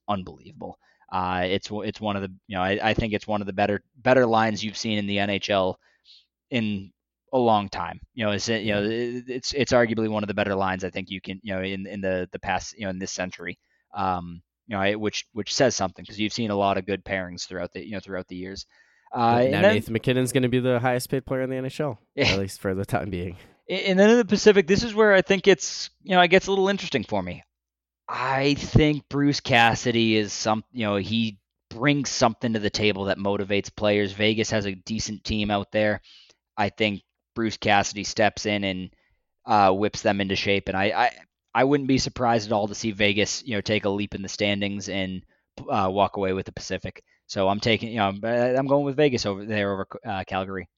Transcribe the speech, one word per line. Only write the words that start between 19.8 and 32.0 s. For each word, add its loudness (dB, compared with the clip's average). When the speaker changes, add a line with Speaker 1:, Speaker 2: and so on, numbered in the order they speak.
Speaker 2:
MacKinnon's 0
gonna 2
be 2
the 0
highest -2
paid -4
player -4
in -4
the -6
N -6
H -8
L, -6
Speaker 1:
Yeah. 2
Speaker 2:
at 0
least -8
for -2
the -2
time -4
being. -6
Speaker 1:
A-, -2
and 4
then 8
in 8
the 4
Pacific, 6
this 2
is -6
where 6
I 6
think 2
it's, 2
you -8
know, 8
it 8
gets 6
a 0
little 2
interesting -2
for -4
me. -10
I 0
think 2
Bruce 0
Cassidy 4
is 0
some, -2
you -6
know, 0
he -2
brings 0